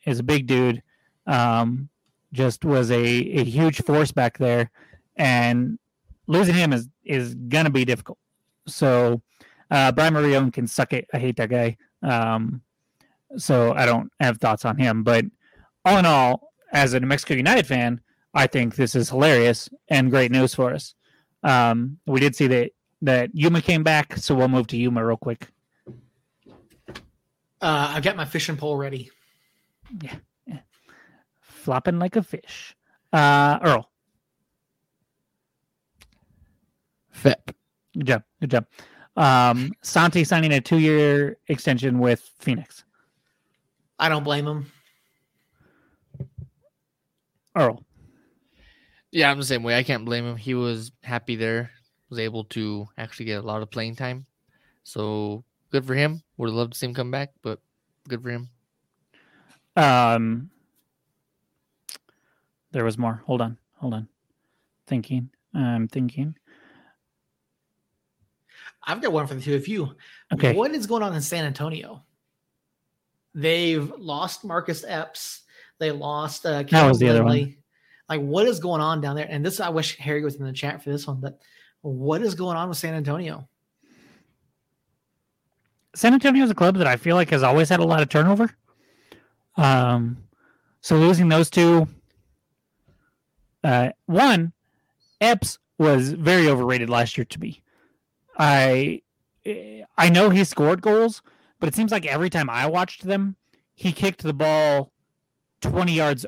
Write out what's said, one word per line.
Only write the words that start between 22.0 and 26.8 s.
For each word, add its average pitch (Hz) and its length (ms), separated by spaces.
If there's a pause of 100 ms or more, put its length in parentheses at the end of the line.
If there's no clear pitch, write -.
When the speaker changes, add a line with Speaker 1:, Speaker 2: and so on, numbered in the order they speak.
Speaker 1:
we 135 140
did 139 160
see 147 120
that, 123 240 (300)
that 127 320
Yuma 165 280
came 160 200
back, 156 360
so - 180
we'll 131 140
move 127 180
to 127 100
Yuma 120 260
real 113 140
quick. - 300 (2250)